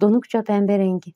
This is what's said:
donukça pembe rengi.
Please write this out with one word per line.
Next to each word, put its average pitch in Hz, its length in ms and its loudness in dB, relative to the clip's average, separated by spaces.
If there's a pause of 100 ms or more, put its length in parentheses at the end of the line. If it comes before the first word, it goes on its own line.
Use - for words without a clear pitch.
donukça 226 420 0
pembe 202 360 0
rengi. 185 380 -4